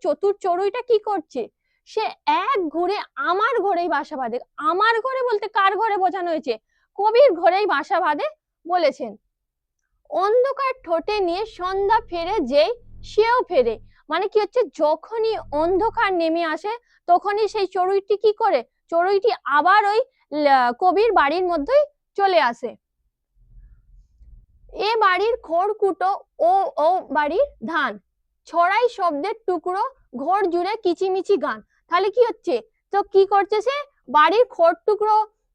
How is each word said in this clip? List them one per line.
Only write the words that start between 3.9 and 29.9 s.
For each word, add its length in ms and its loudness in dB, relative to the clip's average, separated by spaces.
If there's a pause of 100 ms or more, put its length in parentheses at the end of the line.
বাঁধে। 220 -6 (180)
আমার 440 0
ঘরে 220 -4
বলতে 260 -2
কার 280 0
ঘরে 200 -2
বোঝানো 340 -2
হয়েছে? 280 -4 (360)
কবির 380 4
ঘরেই 340 2
বাসা 340 -2
বাঁধে 240 -2 (440)
বলেছেন। 480 -2 (960)
"অন্ধকার 600 0 (120)
ঠোঁটে 360 -2
নিয়ে 260 -2
সন্ধ্যা 540 -2
ফেরে 400 -6
যেই 340 0 (280)
সেও 400 0
ফেরে।" 380 -2 (280)
মানে 200 -2
কি 120 0
হচ্ছে? 200 0 (140)
যখনই 640 -2 (140)
অন্ধকার 600 0
নেমে 320 -2
আসে 260 -6 (360)
তখনই 420 2
সেই 180 -4
চড়ুইটি 500 -2
কি 160 2
করে? 320 0 (260)
চড়ুইটি 400 0 (140)
আবার 400 4
ওই 200 2 (280)
লা-, 460 2
কবির 340 2
বাড়ির 320 2
মধ্যেই 400 0 (320)
চলে 240 2
আসে। 360 -2 (2000)
"এ 240 -2
বাড়ির 460 0
খড়কুটো, 800 -2 (180)
ও, 380 2
ও 340 0
বাড়ির 560 -2
ধান, 320 -4 (460)
ছড়াই 440 2
শব্দের 460 -4 (120)
টুকরো, 360 -2 (340)